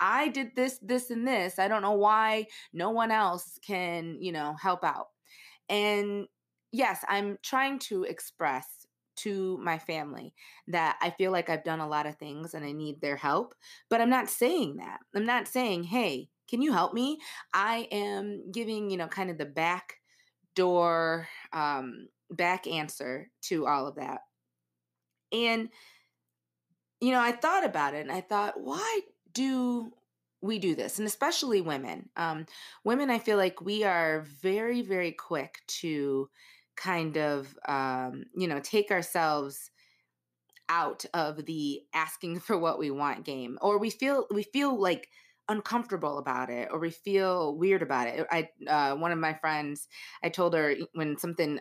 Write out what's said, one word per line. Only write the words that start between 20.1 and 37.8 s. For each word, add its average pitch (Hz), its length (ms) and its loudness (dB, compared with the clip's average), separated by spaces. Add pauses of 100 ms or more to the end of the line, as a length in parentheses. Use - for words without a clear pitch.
door, 165 760 4 (240)
um, 135 560 -2 (220)
back 175 360 2
answer 151 640 -4 (120)
to 156 240 0
all 139 200 2
of 147 100 -10
that. 139 260 -8 (1080)
And, 226 380 0 (1300)
you 254 120 4
know, 247 80 4
I 240 120 4
thought 330 320 2
about 151 300 0
it 147 60 -6
and 135 120 -8
I 185 100 -2
thought, 208 380 -2
"Why 415 400 -2 (320)
do 247 600 0 (480)
we 214 180 -2
do 175 160 2
this?" - 240 -4
And 214 80 -2
especially 262 540 2
women. 135 560 -4
Um, 160 300 -2 (380)
women, 262 260 2
I 233 80 2
feel 220 180 2
like 185 240 2
we 208 240 0
are 165 380 4 (200)
very, 226 400 2
very 180 300 0
quick - 480 -6 (200)
to 139 500 0 (460)
kind 165 420 -2
of, 143 380 -2 (120)
um, 131 560 -2 (120)